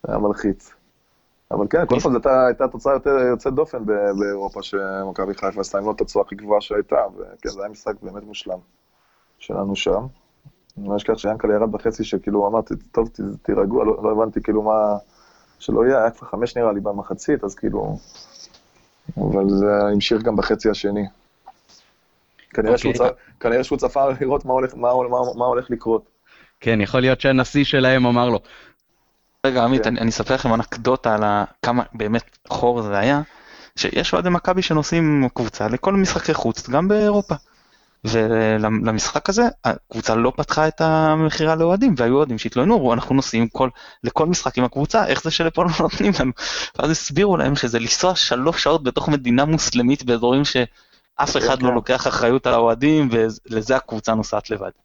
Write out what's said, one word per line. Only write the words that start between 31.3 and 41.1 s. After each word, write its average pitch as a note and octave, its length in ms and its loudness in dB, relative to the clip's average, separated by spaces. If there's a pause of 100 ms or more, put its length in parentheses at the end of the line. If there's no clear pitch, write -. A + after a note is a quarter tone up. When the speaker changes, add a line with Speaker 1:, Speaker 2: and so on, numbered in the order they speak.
Speaker 3:
כמה A#2+ 220 0 (100)
באמת A2 440 -4 (120)
חור A#2+ 320 0
זה G2+ 160 -2
היה, C#3 240 2 (540)
שיש - 380 -2
אוהדי F3+ 160 0
מכבי F3+ 320 0
שנוסעים D3+ 720 2
קבוצה G#2+ 340 -4
לכל B2 260 0
משחקי F3+ 400 0
חוץ, - 360 -4
גם D#3 180 0
באירופה. G#3 480 2 (680)
ולמשחק A2 1300 0
הזה, A3 140 2 (220)
הקבוצה A2+ 500 -2
לא A#2 200 2
פתחה D#3 320 0
את D#3 140 -2
המכירה D#3+ 720 2